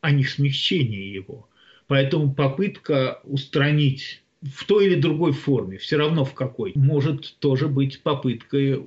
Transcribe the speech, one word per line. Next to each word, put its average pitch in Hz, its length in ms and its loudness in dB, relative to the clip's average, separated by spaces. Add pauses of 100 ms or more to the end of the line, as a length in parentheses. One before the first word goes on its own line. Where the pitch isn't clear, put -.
а 151 100 0
не 139 120 4
смягчение 131 880 -2
его. - 360 -14 (400)
Поэтому 139 440 2
попытка 139 920 0
устранить 143 960 0 (200)
в 139 220 -12
той 202 220 4
или 180 80 4
другой 156 380 2
форме, 107 460 -2
все - 200 -2
равно 151 260 2
в 135 100 -8
какой, 117 420 -6
может 143 640 0
тоже 139 260 2
быть 135 360 -2
попыткой 135 840 -2